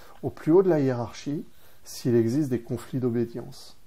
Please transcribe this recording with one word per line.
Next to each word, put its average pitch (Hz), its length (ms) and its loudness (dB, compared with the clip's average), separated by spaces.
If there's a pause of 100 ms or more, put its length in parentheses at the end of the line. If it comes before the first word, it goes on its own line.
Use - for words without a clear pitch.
(220)
au 135 80 -2
plus - 220 -2
haut 190 120 10
de 185 60 4
la 156 100 4
hiérarchie 131 640 -2 (380)
s'il - 320 0
existe 120 340 4
des 120 120 0
conflits - 380 -6
d'obédience. 120 880 -4